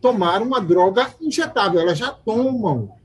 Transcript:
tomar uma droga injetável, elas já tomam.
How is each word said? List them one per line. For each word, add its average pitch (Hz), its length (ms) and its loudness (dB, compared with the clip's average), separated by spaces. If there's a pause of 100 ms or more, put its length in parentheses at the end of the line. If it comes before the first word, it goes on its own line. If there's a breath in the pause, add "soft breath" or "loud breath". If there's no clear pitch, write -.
tomar 196 400 2
uma 254 200 -2
droga 185 600 2
injetável, 262 580 0
elas 170 180 0
já 254 120 -4
tomam. 220 800 -4 (140)